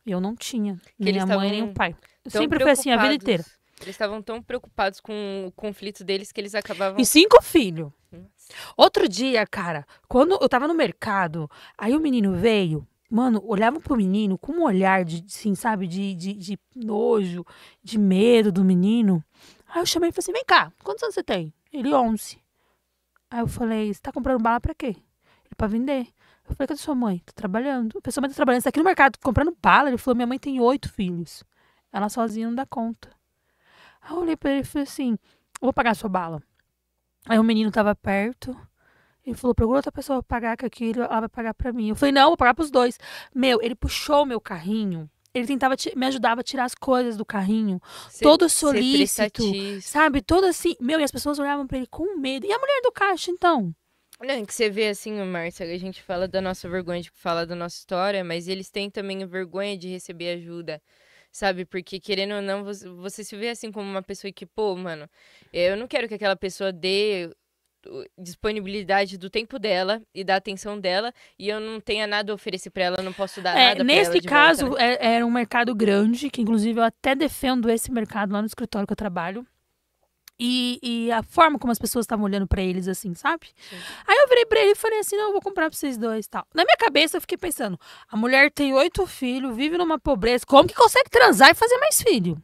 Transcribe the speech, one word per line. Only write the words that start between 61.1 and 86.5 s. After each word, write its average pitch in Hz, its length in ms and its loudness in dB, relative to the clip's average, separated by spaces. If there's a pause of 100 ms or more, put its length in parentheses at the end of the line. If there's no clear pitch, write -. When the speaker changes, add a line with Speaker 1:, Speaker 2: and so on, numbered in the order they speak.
Speaker 2:
sabe? 185 340 -4
Porque, - 360 -12
querendo 196 340 -4
ou 202 80 -6
não, 196 220 -6
você, 202 240 -14
você 180 340 -14
se 208 140 -16
vê 226 140 -6
assim 226 200 -12
como 202 180 -10
uma 196 140 -6
pessoa 196 300 -12
que, - 120 -20
pô, 208 300 -4
mano, 165 340 -10 (440)
eu 180 240 0
não 220 100 -8
quero 233 220 -4
que 214 60 -12
aquela 196 200 -2
pessoa 190 380 -6
dê 185 580 -2 (560)
o, 127 180 -14 (160)
disponibilidade 196 960 -4
do 185 140 -12
tempo 226 260 -6
dela 202 460 -2 (100)
e 190 120 -10
da 190 100 0
atenção 202 460 -6
dela, 196 320 -2 (260)
e 190 100 -10
eu 214 120 -4
não 220 200 -10
tenha 214 240 -4
nada 208 280 -4
a - 20 -6
oferecer 190 360 -10
pra 190 120 -4
ela, 180 160 -2
eu 190 60 -6
não 185 80 -8
posso 190 280 -8
dar 180 160 0
Speaker 1:
É, 254 120 8
Speaker 2:
nada 208 80 2
pra 262 80 0
Speaker 1:
nesse 330 260 4
Speaker 2:
ela 359 100 2
de 180 60 -4
Speaker 1:
caso, 294 400 6
Speaker 2:
volta, 262 160 0
né? 240 180 4
Speaker 1:
é, 226 140 2
era 233 100 2
um 233 60 0
mercado 240 460 0
grande, 220 520 2
que 247 140 -6
inclusive 220 380 0
eu 226 40 4
até 262 300 0
defendo 262 560 0
esse 226 220 -2
mercado 214 400 -4
lá 208 80 -2
no 220 80 -4
escritório 208 360 -6
que 202 80 -6
eu 202 40 -6
trabalho. 190 500 -8 (920)
E, 247 400 0
e 233 300 -4
a 226 100 0
forma 302 380 2
como 240 140 -2
as - 80 -2
pessoas 233 260 -4
tavam 214 180 -2
olhando 196 220 -2
pra 190 160 -2
eles, 185 240 -4
assim, 185 260 -6
sabe? 302 360 -4 (200)
Speaker 2:
Sim. 190 60 -18 (320)
Speaker 1:
Aí 403 120 6
eu 554 100 6
virei 480 180 6
pra 440 140 4
ele 403 100 6
e 415 60 4
falei 440 240 -2
assim, 403 160 -4
"Não, 415 100 0
eu 403 60 -2
vou 403 100 -2
comprar 359 260 -2
pra - 80 -12
vocês 262 220 -6
dois 220 280 -4
e - 40 -20
tal." 233 240 -8